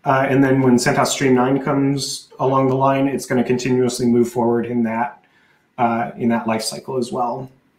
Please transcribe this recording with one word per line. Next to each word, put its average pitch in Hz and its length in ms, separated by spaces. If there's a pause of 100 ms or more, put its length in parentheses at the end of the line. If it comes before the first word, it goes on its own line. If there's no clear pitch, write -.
Uh, 135 240
and 135 160
then 135 180
when 123 140
centos 127 320
Stream 131 260
nine 131 280
comes 139 680 (100)
along 135 300
the 131 80
line, 135 320
it's 131 180
gonna 127 160
continuously 127 640
move 117 240
forward 117 360
in 120 180
that, 113 400 (540)
uh, 117 380
in 120 120
that 113 180
life 110 160
cycle - 340
as 120 140
well. 131 400 (280)